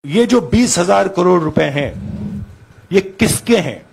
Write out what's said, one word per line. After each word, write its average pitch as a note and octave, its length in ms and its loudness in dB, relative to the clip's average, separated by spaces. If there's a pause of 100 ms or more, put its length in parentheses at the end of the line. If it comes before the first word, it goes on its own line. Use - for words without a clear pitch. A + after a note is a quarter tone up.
ये G3+ 200 2
जो A3+ 160 2
बीस G#3+ 360 0
हजार G3 300 2
करोड़ F3+ 340 2
रुपए D#3 220 0
हैं, C#3 300 -4 (960)
ये G3 100 2
किसके G3+ 560 -2
हैं? C#3+ 360 -6